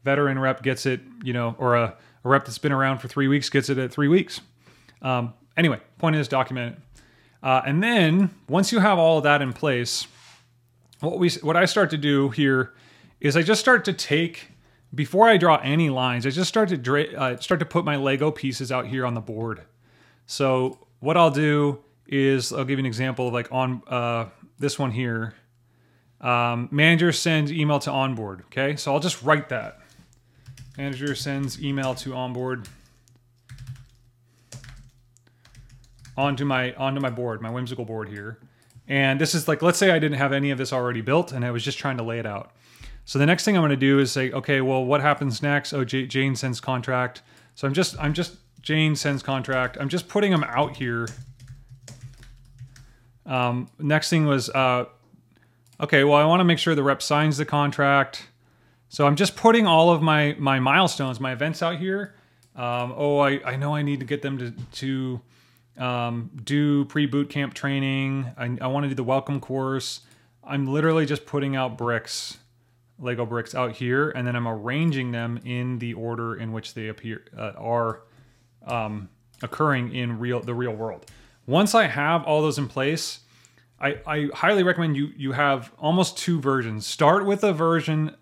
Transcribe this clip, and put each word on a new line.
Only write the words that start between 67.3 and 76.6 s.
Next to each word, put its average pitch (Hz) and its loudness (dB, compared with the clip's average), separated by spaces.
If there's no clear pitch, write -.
training. 135 -4
I, 123 -6
I 131 -4
wanna 139 -2
do 135 -6
the 127 -4
welcome 135 -2
course. 131 -6
I'm 139 -4
literally 156 2
just 147 -4
putting 139 -4
out 127 -2
bricks, - -6
Lego 123 -4
bricks 117 -8
out 123 -2
here, 131 -2
and 127 -6
then 123 -2
I'm 120 -4
arranging 127 -2
them 117 -6
in 123 -6
the 117 -8
order 113 -6
in 113 -8
which 110 -10